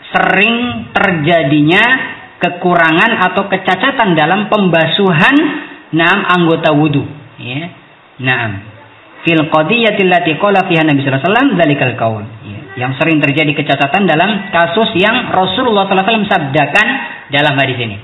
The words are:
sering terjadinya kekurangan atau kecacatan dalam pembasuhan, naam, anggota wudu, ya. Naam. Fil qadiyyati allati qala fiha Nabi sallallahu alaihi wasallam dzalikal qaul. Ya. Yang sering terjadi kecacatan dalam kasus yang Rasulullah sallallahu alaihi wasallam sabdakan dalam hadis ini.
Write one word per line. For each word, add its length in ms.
sering 800
terjadinya 920
kekurangan 840
atau 260
kecacatan 640
dalam 320
pembasuhan, 920
naam, 320
anggota 480
wudu, 260
ya. 320
Naam. 440
Fil 240
qadiyyati 560
allati 320
qala 320
fiha 160
Nabi 160
sallallahu 160
alaihi 160
wasallam 240
dzalikal 400
qaul. 240
Ya. 400
Yang 60
sering 160
terjadi 360
kecacatan 520
dalam 480
kasus 440
yang 360
Rasulullah 560
sallallahu 160
alaihi 200
wasallam 40
sabdakan 560
dalam 280
hadis 200
ini. 260